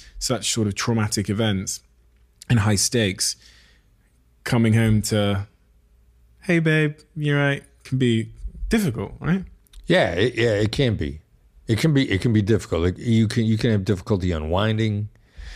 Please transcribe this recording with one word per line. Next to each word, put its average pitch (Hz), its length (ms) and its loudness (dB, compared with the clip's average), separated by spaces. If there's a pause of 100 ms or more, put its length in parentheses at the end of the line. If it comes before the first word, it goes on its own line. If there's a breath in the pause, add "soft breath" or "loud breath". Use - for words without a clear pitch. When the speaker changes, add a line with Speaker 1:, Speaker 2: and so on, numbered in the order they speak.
(200 loud breath)
Speaker 1:
such - 320 -4
sort 110 160 0
of 98 80 -4
traumatic 110 520 -2
events 101 520 -2 (680)
and 120 120 4
high 104 160 2
stakes, 104 580 -2 (1120 soft breath)
coming 113 300 2
home 110 280 4
to, 101 460 0 (920)
"Hey, 170 180 2
babe, 156 340 2 (220)
you 147 200 0
right?" 143 280 0 (180)
can - 160 -4
be 113 320 2 (400)
difficult, 147 500 0
right? 175 240 -2 (420)
Speaker 2:
Yeah, 165 260 2
it, 107 240 0
yeah, 117 180 2
it 110 180 0
can 127 240 0
be. 73 240 -6 (460)
It 113 120 0
can 160 140 2
be, 135 180 2
it 98 120 0
can 120 100 2
be 107 80 4
difficult. 98 400 0
Like, 90 160 0
you 113 320 2
can, 113 160 0
you 110 140 0
can 120 120 0
have 101 140 0
difficulty 92 480 -2
unwinding. 104 800 -2 (460 loud breath)